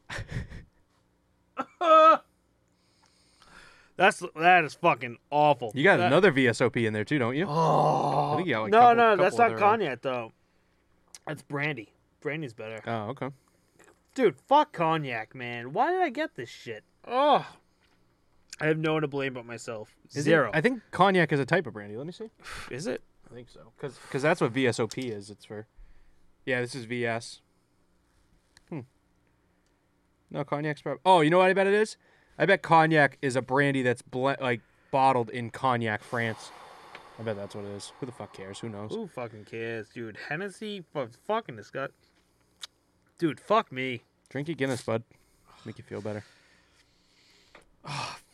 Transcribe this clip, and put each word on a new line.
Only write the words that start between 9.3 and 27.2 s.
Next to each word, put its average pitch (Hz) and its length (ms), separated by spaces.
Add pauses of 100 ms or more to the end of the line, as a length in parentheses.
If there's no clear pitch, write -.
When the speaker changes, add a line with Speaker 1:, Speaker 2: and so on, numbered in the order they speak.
Speaker 1:
not 233 120
Speaker 2:
there. 226 80
Speaker 1:
cognac, 202 440
though. 123 300 (960)
That's 156 180
brandy. 143 500 (280)
Brandy's 143 320
better. 110 340
Speaker 2:
Oh, 110 220
okay. 135 200 (840)
Speaker 1:
Dude, 220 200
fuck - 380
cognac, 151 600
man. 120 400
Why 254 180
did 370 100
I 330 80
get 294 260
this 120 140
shit? - 340 (240)
Oh. 240 380 (1120)
I 151 80
have 156 100
no 156 160
one 156 80
to 151 60
blame 135 260
but 123 120
myself. 113 480 (180)
Speaker 2:
Is 131 60
it? 143 60
Speaker 1:
Zero. 143 300
Speaker 2:
I 156 80
think 240 200 (100)
cognac 185 420
is 143 60
a 135 60
type 165 220
of 107 60
brandy. 104 240
Let 139 80
me 175 80
see. 226 160 (200)
Speaker 1:
<sighs> - 220
Is 160 160
it? - 140 (280)
Speaker 2:
I - 40
think 120 160
so. - 280
'Cause, 139 200 (140)
'cause 135 100
that's 156 200
what 135 100
V 127 160
S 113 120
O 113 80
P 131 220
is. 104 200
It's 101 160
for, 107 220 (800)
yeah, 127 160
this 120 140
is 120 100
V 120 200
S. 117 360 (1300)